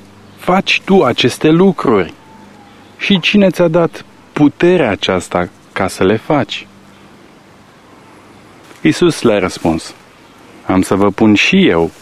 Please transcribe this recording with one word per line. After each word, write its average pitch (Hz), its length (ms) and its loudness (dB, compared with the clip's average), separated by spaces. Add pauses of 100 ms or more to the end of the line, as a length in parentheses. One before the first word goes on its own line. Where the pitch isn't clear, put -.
(380)
faci - 460 -2
tu 190 180 2
aceste 127 480 0
lucruri? 160 640 0 (840)
Și 196 220 -2
cine 196 300 2
ți-a 175 180 0
dat 165 360 -2 (280)
puterea 151 580 2
aceasta 90 580 -4 (240)
ca 95 160 -4
să - 160 -4
le 98 120 2
faci?” - 500 -4 (2250)
Iisus 160 400 0
le-a 107 160 2
răspuns: 87 560 -4 (720)
„Am 95 160 0
să - 120 -2
vă 101 160 2
pun 104 240 2
și 180 340 2
eu 82 220 0 (120)